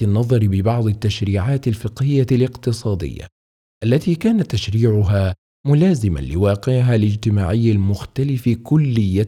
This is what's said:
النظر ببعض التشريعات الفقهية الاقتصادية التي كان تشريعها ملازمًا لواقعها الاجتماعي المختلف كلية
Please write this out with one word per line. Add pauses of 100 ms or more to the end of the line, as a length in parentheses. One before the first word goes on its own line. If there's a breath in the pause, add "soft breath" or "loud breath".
النظر
ببعض
التشريعات
الفقهية
الاقتصادية (560)
التي
كان
تشريعها (320)
ملازمًا
لواقعها
الاجتماعي
المختلف
كلية